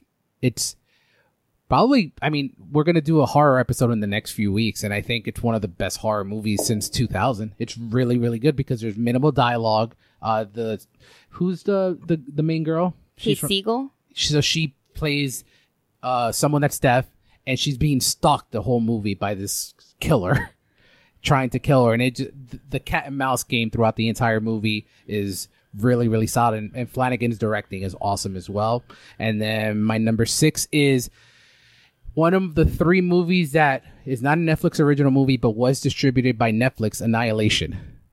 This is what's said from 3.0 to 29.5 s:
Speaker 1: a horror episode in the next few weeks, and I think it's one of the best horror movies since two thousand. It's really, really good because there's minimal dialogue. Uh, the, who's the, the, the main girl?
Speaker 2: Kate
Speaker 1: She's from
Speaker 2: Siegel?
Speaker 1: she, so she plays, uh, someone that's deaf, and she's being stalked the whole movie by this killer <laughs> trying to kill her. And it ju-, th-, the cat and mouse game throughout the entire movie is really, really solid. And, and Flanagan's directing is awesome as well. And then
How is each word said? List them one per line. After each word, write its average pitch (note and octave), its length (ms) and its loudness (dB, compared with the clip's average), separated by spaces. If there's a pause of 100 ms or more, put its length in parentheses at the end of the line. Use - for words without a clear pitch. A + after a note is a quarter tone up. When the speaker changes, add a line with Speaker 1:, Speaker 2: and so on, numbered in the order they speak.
Speaker 1:
a B2+ 40 4
horror C#3+ 340 4
episode A#2+ 320 0
in A2+ 100 0
the G#2 60 -2
next G2+ 240 -4
few G2+ 200 0
weeks, G#2+ 320 -2
and G2+ 100 -4
I G2+ 80 -2
think A#2 260 -6
it's - 140 -8
one A2+ 140 0
of G#2+ 60 -2
the G#2 60 -2
best F#2 300 -6
horror G#2+ 280 -2
movies G#2 400 -2
since G#2+ 240 -2
two A#2+ 180 -2
thousand. A2 520 -4
It's - 180 -10
really, A#2+ 400 0
really A#2 220 -2
good C#3+ 160 2
because B2 260 -4
there's A2 160 -6
minimal B2 340 2
dialogue. A#2 640 0 (260)
Uh, A2 300 -2
the, A2 320 -6 (460)
who's F3+ 340 -4
the, F#3+ 420 0
the, E3+ 140 0 (140)
the D3 100 0
main D#3+ 200 -2
girl? E3 320 -2 (200)
Speaker 2:
Kate A3 160 0
Speaker 1:
She's G3 80 0
from D3+ 100 -4
Speaker 2:
Siegel? A3+ 420 -2 (220)
Speaker 1:
she, - 200 -2
so D3 80 4
she D#3+ 320 -2 (220)
plays, C#3+ 480 -4 (580)
uh, B2 300 0
someone D3 300 0
that's D3 180 0
deaf, B2+ 260 4 (400)
and C3 140 -2
she's C#3 180 -2
being D3 240 2
stalked - 500 0
the A2 120 -4
whole A#2+ 180 2
movie G#2+ 340 -2
by G#2 200 -4
this - 380 -8 (260)
killer B2 500 0 (360)
<laughs> - 360 -20
trying C3 300 2
to B2+ 80 -4
kill C3 260 4
her. A2+ 80 4
And A#2 80 0
it B2+ 140 0
ju-, C3+ 160 -8 (200)
th-, - 180 -16
the C3+ 100 -6
cat E3 260 -4
and C#3 120 -10
mouse C3 260 -2
game A#2 260 -2
throughout A2 280 0
the A2+ 100 0
entire A2+ 320 0
movie G#2+ 480 -4 (200)
is G2+ 420 -6 (280)
really, A#2+ 300 2
really A2 200 0
solid. A2+ 320 0
And, G#2 140 -10
and B2 160 -8
Flanagan's A#2+ 480 -2
directing G#2 440 -4
is F#2+ 180 -6
awesome G2 380 -4
as F2 120 -12
well. A2 340 -2 (360)
And A2 220 -2
then G#2+ 420 -2